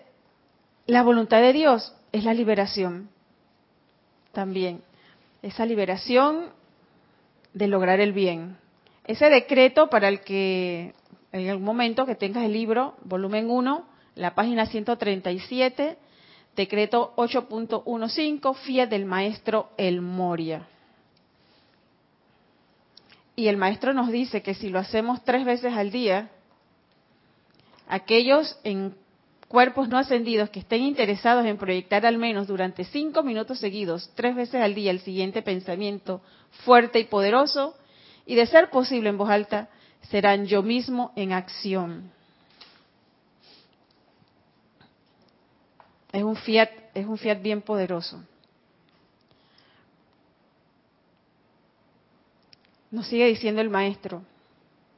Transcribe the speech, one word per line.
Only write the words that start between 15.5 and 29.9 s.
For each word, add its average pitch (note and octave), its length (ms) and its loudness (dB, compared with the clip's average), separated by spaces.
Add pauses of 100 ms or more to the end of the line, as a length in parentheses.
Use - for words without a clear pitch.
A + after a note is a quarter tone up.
decreto G#3 600 0
ocho B3 320 0
punto A3+ 380 -6
uno A#3 220 -4
cinco, D4 460 -2
fiat B3+ 340 -2
del G3+ 160 -2
maestro G3+ 720 -4
El F3+ 240 0
Moria. F3 640 -4 (2750)
Y A3 120 0
el G3+ 80 2
maestro G#3 360 0
nos B3 180 0
dice A#3+ 320 -4
que G3 120 -4
si G3 160 -10
lo F#3 80 -2
hacemos A3+ 460 -2
tres B3+ 200 0
veces B3 300 -2
al G3+ 160 -2
día, G#3+ 400 -2 (1600)
aquellos B3 800 2
en G3 300 -4 (540)
cuerpos B3+ 420 2